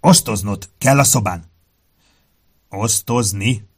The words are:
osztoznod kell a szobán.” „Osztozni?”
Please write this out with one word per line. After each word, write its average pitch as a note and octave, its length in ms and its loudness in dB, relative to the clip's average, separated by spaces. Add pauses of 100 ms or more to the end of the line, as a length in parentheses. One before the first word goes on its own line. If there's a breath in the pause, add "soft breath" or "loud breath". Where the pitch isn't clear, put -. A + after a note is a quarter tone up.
osztoznod G#2 760 0
kell C3+ 200 4
a C#3 60 4
szobán.” F#2 400 -2 (1200)
„Osztozni?” G#2+ 1080 -2